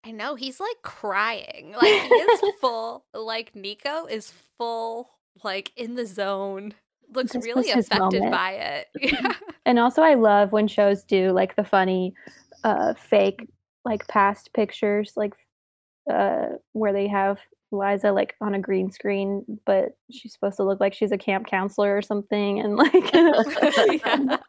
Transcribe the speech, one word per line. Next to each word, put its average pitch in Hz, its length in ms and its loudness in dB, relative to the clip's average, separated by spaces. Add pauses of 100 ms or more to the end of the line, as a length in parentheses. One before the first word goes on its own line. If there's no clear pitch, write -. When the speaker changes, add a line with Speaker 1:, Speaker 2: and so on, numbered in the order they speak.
Speaker 1:
I 220 60 -18
know, 226 240 -8
he's, 254 240 -10
like, 440 240 -8
crying. 208 960 -4
Like, 415 220 6
he 269 120 4
is 392 260 4 (100)
Speaker 2:
<laughs> - 100 -10
Speaker 1:
full, 233 520 -4
like, 220 420 -8
Nico 214 500 -10
is 220 260 -10 (260)
full, 233 520 -8 (340)
like, 196 320 -8
in 240 200 -10
the 247 100 -6
zone. 196 680 -6 (400)
Looks 254 200 -4
Speaker 2:
This 240 100 -6
Speaker 1:
really 240 180 -2
Speaker 2:
was 240 120 -2
his 240 140 2
Speaker 1:
affected 190 340 2
Speaker 2:
moment. 190 100 -2
Speaker 1:
by 185 200 -2
it. 147 400 -8
<laughs> - 80 -16 (140)
Yeah. 277 200 -2 (320)
Speaker 2:
And 247 140 4
also, 247 220 4
I 320 140 8
love 208 360 4
when 214 160 2
shows 202 360 2
do, 190 280 2
like, 185 240 0
the 214 80 0
funny, 185 500 0 (500)
uh, 208 320 0
fake, 202 520 0 (380)
like, 214 220 -4
past 202 460 0
pictures, 208 640 -2
like, 208 180 -4 (760)
uh, - 360 0 (260)
where 214 200 -2
they 202 140 -2
have 196 320 -2 (320)
Liza, 202 400 0
like, 202 300 -2
on 208 140 -4
a 196 40 -2
green 190 320 -2
screen, 202 520 -4 (220)
but 196 300 0 (160)
she's - 220 -20
supposed 202 240 -6
to 208 60 -2
look 196 160 -2
like 196 140 0
she's 202 180 -2
a 202 60 -2
camp 190 300 -4
counselor 202 480 0
or 202 60 0
something, 208 580 -4
and, 208 180 -2
like, 311 160 4
<laughs> 359 200 4
Speaker 1:
<laughs> - 0 -
Yeah. 294 1200 2 (120)